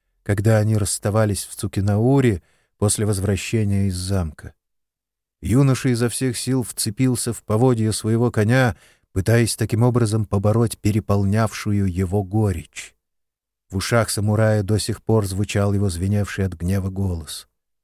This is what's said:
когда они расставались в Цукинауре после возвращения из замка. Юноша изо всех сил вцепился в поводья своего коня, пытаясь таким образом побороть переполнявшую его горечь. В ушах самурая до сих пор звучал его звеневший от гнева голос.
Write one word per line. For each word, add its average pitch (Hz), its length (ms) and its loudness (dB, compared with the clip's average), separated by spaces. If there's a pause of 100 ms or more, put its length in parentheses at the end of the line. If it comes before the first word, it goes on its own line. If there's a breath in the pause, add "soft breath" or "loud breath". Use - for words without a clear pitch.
(220)
когда 104 360 2
они 107 180 2
расставались 104 680 -2
в - 120 -16
Цукинауре 107 880 0 (360)
после 104 280 0
возвращения 101 840 0
из 92 80 -4
замка. 92 580 -6 (880)
Юноша 131 480 2
изо 120 180 0
всех 127 300 -4
сил 127 240 -2
вцепился 117 720 -2
в - 80 -16
поводья 110 500 2
своего 113 380 0
коня, 117 460 2 (360 soft breath)
пытаясь 110 440 2
таким 107 260 0
образом 113 420 2
побороть 104 540 0
переполнявшую 101 1120 0
его 92 300 0
горечь. 95 720 -4 (720)
В 95 80 -6
ушах 110 320 0
самурая 107 540 2
до 101 160 0
сих - 240 -6
пор 110 240 2
звучал 101 480 -2
его 98 160 0
звеневший 98 560 -2
от 90 80 -4
гнева 92 360 -2
голос. 92 580 -6 (360)